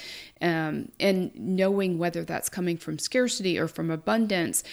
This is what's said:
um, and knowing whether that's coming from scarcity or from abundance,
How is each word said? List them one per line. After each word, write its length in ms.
um, 560
and 340
knowing 640
whether 260
that's 240
coming 300
from 220
scarcity 580
or 100
from 220
abundance, 840